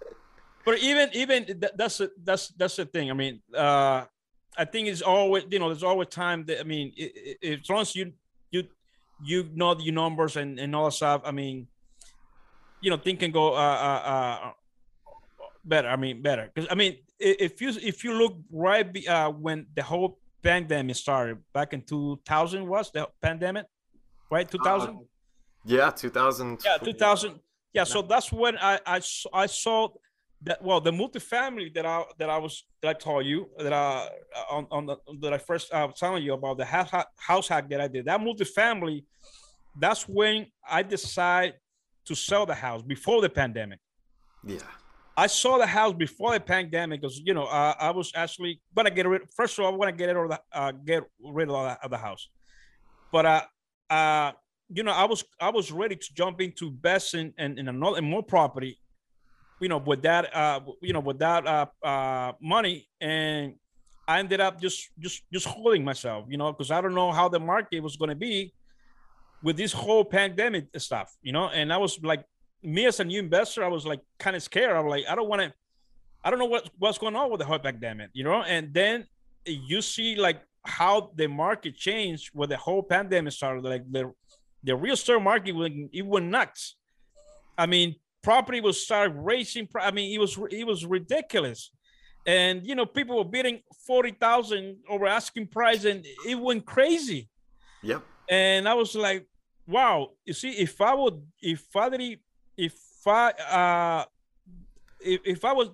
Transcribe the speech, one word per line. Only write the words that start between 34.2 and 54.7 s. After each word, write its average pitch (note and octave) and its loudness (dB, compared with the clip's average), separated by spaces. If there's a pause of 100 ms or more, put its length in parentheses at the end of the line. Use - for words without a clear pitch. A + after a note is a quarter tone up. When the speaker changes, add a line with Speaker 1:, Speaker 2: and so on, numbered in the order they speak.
Speaker 2:
on, D3 -6
on D3 -4
the, C#3+ -6 (240)
that D3 -2
I C#3+ 0
first, E3 -6
uh, D3+ 0
was C#3 -10
telling F3+ -2
you C#3 -2
about, C3+ -4
the C3 -4
house E3+ 0
ha-, F3 0 (120)
house F3+ 2
hack D3 -2
that C#3+ -2
I C#3+ -2
did, B2+ -6
that F3 2
multifamily, G#3 0 (760)
that's G3+ 0
when G#3+ 2 (200)
I E3 2
decided F3+ 0 (520)
to D#3 -6
sell G3+ 2
the D#3 -2
house A#2+ -6
before C#3+ 0
the F#3+ 4
pandemic. A2 -2 (640)
Speaker 1:
Yeah. G2+ -10 (580)
Speaker 2:
I F#3 6
saw B3+ 4
the A#3 6
house G#3 2
before E3+ -2
the G#3+ 2
pandemic E3 -2
'cause, C#3 -8
you F#3 2
know, D#3 -2
uh, D3 2
I D#3 0
was F3 -4
actually E3+ -6 (160)
gonna G#3+ 4
get F3+ 2
rid, F#3 2 (140)
first - -2
of G3+ 2
all, F#3+ 2
I - -6
wanna G3 0
get F3 -2
it F3+ 2
out F3 2
of E3 -4
the, D3+ -8 (100)
uh, C#3 -4
get C#3+ -2 (200)
rid D3 -4
of C#3 -2
the, C3 -4
of B2+ -8
the A#2+ -4
house. G#2 -12 (840)
But, D#3+ 6
uh, D#3 6 (480)
uh, D#3 2 (420)